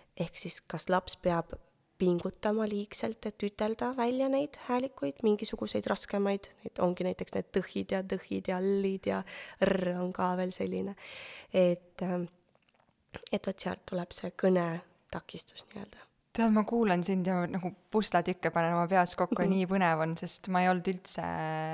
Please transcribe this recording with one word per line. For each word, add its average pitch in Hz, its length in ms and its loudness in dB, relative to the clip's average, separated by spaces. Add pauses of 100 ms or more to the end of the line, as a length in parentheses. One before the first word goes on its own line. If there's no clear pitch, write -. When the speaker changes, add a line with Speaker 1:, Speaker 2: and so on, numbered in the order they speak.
(160)
Speaker 1:
Ehk - 220 -6
siis - 220 -6
kas - 280 -6
laps 185 280 0
peab 170 360 0 (460)
pingutama 185 720 0
liigselt, 208 580 -4
et - 160 -6
ütelda 220 540 -2
välja 254 320 2
neid 277 280 0 (120)
häälikuid, 262 540 -2
mingisuguseid 214 640 0
raskemaid, 202 640 0 (160)
neid - 140 -10
ongi 180 260 2
näiteks 185 300 -4
need 190 180 -4
tõhid 190 400 0
ja 190 100 0
tõhid 190 460 -4
ja 185 100 -2
l-id 196 480 0
ja 190 140 0 (400)
r 185 400 2
on 180 120 -2
ka 185 240 0
veel 185 160 0
selline. 190 440 -4 (560)
Et, 180 500 2
ähm, 180 220 -2 (1080)
et 202 140 -4
vot 190 140 -6
sealt - 260 -6
tuleb 175 260 -6
see - 200 -6
kõnetakistus - 1400 -2
nii-öelda. - 280 -16 (320)
Speaker 2:
Tead, 226 160 4
ma 214 160 6
kuulan 208 400 4
sind 185 240 2
ja 185 60 2 (100)
nagu 180 220 -4 (260)
pusletükke 175 560 2
panen 170 240 2
oma 170 160 2
peas 180 240 4
kokku 185 240 0
ja 208 80 2
Speaker 1:
Mhm. 190 80 4
Speaker 2:
nii 190 160 2
põnev 175 320 4
on, 165 160 0
sest - 320 -6
ma 180 140 4
ei 185 40 6
olnud 180 220 2
üldse, 185 320 -6 (520)